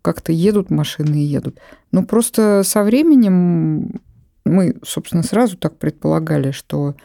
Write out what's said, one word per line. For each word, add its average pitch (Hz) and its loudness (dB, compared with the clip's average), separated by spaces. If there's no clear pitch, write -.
как-то - -4
едут 190 0
машины 151 -2
и 147 0
едут. 143 -6
Но 180 2
просто 208 0
со 208 0
временем 185 2
мы, 175 2
собственно, - -6
сразу 202 0
так - -6
предполагали, 156 -2
что 143 -6